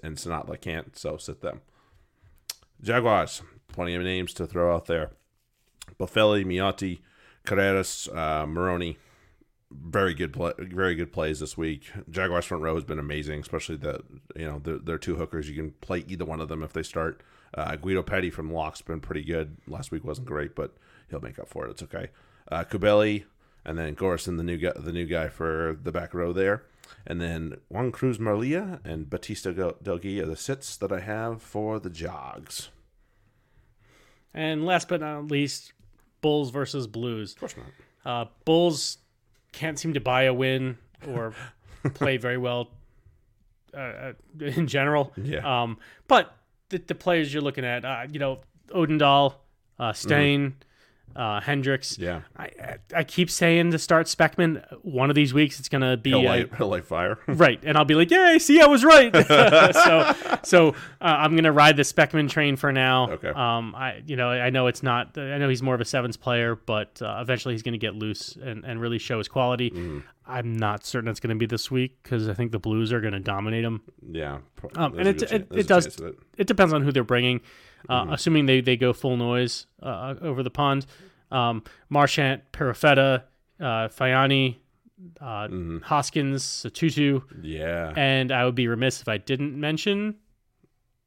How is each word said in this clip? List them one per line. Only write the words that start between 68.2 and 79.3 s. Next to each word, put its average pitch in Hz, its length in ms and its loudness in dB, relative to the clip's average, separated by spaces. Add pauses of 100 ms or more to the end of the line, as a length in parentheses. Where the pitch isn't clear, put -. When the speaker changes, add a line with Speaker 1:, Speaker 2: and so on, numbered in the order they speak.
Speaker 2:
and, 117 280 -12
and 113 160 -8
really 117 180 -2
show 117 200 -6
his 104 80 -6
quality. 123 440 0
Speaker 1:
Mm-hmm. 87 280 -10 (300)
Speaker 2:
I'm 117 280 -6
not 104 300 -2
certain 117 240 -4
it's 107 80 -6
gonna - 160 -2
be 113 120 0
this 113 260 -4
week 131 320 -2
'cause 110 240 -2
I 101 60 -2
think 117 180 -4
the 110 80 -2
Blues 110 320 0
are 120 80 0
gonna 104 180 -4
dominate 104 460 -2
him. 113 180 -4 (260)
Speaker 1:
Yeah, 76 300 -6 (160)
pro-, - 220 -16
Speaker 2:
Um, 156 180 0
Speaker 1:
there's 180 140 0
Speaker 2:
and - 0 -
Speaker 1:
a - 20 4
Speaker 2:
it, 160 80 2
Speaker 1:
good - 60 -2
Speaker 2:
it, - 40 -4
Speaker 1:
chan-, 202 220 -2
there's 190 100 -2
Speaker 2:
it 196 40 2
Speaker 1:
a 170 40 -10
Speaker 2:
does, 180 180 6
Speaker 1:
chance - 120 -14
of 82 80 -10
it. - 120 -12 (200)
Speaker 2:
it 196 80 0
depends 165 260 4
on 151 100 2
who 139 100 0
they're 131 100 2
bringing. 123 380 0 (480)
Uh, 123 140 0
Speaker 1:
Mm-hmm. 151 100 -6
Speaker 2:
assuming 156 320 2
they, 131 160 6
they 127 160 2
go 123 160 4
full 127 240 -2
noise, 120 480 -2 (180)